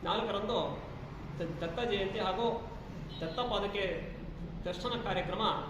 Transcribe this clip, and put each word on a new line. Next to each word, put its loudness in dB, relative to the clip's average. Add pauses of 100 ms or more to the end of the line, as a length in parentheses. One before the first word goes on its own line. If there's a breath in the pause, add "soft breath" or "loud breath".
ನಾಲ್ಕರಂದು 2 (800)
ದ-, -2
ದತ್ತ 0 (120)
ಜಯಂತಿ 2
ಹಾಗೂ 4 (720)
ದತ್ತ -2 (140)
ಪಾದುಕೆ 2 (800)
ದರ್ಶನ -2 (140)
ಕಾರ್ಯಕ್ರಮ 2 (260)